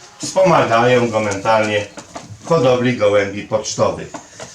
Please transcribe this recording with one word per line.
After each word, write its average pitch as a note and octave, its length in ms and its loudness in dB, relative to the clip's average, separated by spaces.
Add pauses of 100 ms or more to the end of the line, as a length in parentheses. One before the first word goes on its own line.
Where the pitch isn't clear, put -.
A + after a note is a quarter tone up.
(200)
wspomagają B2 920 2
go A2 100 -2
mentalnie G#2 680 0 (580)
w - 40 -16
hodowli B2 500 2
gołębi G2+ 460 0
pocztowych. F#2+ 640 -4 (480)